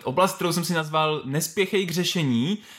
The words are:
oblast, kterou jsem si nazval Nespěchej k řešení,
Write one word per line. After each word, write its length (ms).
oblast, 300
kterou 180
jsem 120
si 100
nazval 500
Nespěchej 640
k 40
řešení, 680